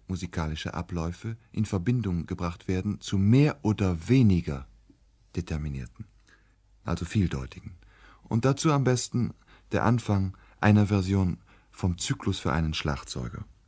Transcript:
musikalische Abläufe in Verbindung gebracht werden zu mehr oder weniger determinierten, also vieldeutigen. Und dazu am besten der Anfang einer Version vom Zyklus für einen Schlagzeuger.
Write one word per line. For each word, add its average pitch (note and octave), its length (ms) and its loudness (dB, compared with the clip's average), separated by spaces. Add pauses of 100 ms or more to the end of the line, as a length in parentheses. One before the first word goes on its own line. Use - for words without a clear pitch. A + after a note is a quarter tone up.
musikalische E2+ 680 -6
Abläufe E2+ 640 -6 (140)
in G#2+ 140 -2
Verbindung G2 600 -2
gebracht E2+ 420 -8
werden F#2+ 320 -4
zu - 200 -4
mehr B2+ 420 4
oder F#2 480 0
weniger F2+ 560 4 (720)
determinierten, D2 720 -8 (760)
also E2+ 220 -4
vieldeutigen. D2 680 -4 (480)
Und A#2 220 0
dazu C#3 260 0
am C#3 120 2
besten A#2+ 520 -2 (380)
der G2+ 120 0
Anfang G2+ 500 2 (240)
einer G#2 280 8
Version F#2+ 500 2 (320)
vom F2 300 -2
Zyklus - 400 -4
für D#2 120 -2
einen D#2 220 0
Schlagzeuger. C2+ 720 -6 (220)